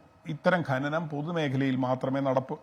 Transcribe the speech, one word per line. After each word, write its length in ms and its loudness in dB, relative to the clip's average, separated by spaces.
ഇത്തരം 440 0
ഖനനം 380 -2
പൊതുമേഖലയിൽ 680 0
മാത്രമേ 440 0
നടപ്പ്-, 420 0